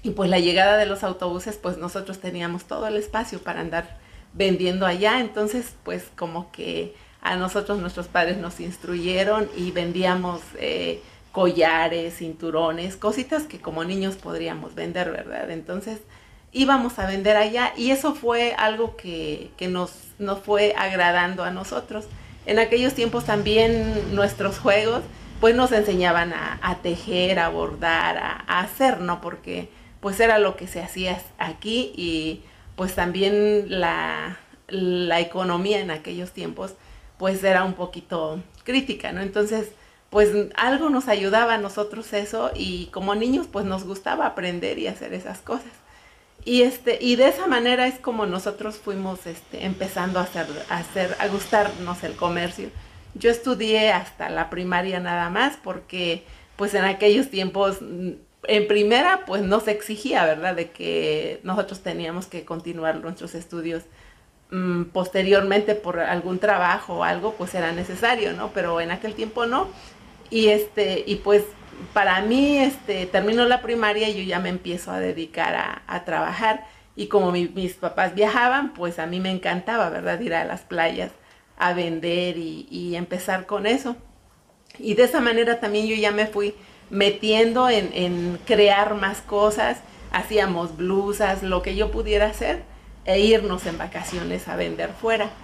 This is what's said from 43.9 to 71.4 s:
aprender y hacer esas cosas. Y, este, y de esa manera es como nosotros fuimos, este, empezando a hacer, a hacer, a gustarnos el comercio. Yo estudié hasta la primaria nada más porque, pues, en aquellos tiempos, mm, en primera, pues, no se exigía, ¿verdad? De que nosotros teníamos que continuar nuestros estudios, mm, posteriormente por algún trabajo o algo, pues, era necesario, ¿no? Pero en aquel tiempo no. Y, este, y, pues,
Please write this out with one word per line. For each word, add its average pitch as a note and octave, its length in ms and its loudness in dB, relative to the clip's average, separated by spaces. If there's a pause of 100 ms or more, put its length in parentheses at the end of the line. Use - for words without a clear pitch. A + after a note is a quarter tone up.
aprender F3 500 -4
y - 100 -4
hacer - 260 -8
esas F#3 260 -10
cosas. - 340 -8 (720)
Y, B3 160 4
este, B3 400 2
y B3 140 4
de C4 120 8
esa F#4 200 2
manera B3 400 2
es C4 120 -4
como A3+ 280 -2
nosotros G#3 500 -6
fuimos, F#3+ 480 -6
este, - 400 -12
empezando F#3 540 -2
a F3+ 40 0
hacer, F3 220 -4 (240)
a E3+ 80 -2
hacer, F3+ 420 -4
a G3+ 80 0
gustarnos G3 760 0
el D#3 120 -6
comercio. F3 540 -2 (460)
Yo A#3 160 2
estudié A3 600 2
hasta F3+ 380 -2
la E3 220 -4
primaria F3+ 480 -2
nada F3 320 -2
más B3+ 320 0
porque, F3 600 -4 (320)
pues, G3+ 200 -2
en F#3 100 4
aquellos G#3 460 4
tiempos, F#3+ 500 0
mm, F3 300 -6 (320)
en G#3 240 2
primera, A#3+ 580 4
pues, G#3 160 -2
no G3 180 4
se A3 120 0
exigía, G#3+ 520 0
¿verdad? E3 320 2
De E3+ 140 -4
que E3 760 -2
nosotros F#3+ 380 -4
teníamos E3+ 460 -6
que E3 180 -12
continuar E3 520 -4
nuestros E3+ 380 -10
estudios, E3 480 -8 (680)
mm, F3+ 320 -2 (100)
posteriormente G3 800 2
por F3 240 -6
algún F3 400 -2
trabajo F#3 600 0
o - 40 2
algo, F3 300 -2
pues, F#3 220 -8
era E3+ 180 0
necesario, F#3 600 0
¿no? G3+ 200 -6
Pero E3+ 260 -2
en E3+ 120 -4
aquel G#3+ 240 -6
tiempo A3 300 -4
no. C4+ 220 0 (640)
Y, A3 200 4
este, G#3 560 2
y, G3+ 100 0
pues, G#3 280 6 (500)